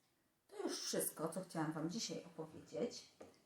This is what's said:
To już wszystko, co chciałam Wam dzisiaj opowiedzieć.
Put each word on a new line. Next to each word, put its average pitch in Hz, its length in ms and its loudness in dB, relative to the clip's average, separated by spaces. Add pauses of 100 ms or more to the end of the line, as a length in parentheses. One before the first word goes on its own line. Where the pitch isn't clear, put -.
(500)
To 403 120 -6
już - 180 4
wszystko, - 480 2
co 185 160 -2
chciałam 156 280 2
Wam 165 180 2
dzisiaj 190 340 -2
opowiedzieć. - 800 -2 (420)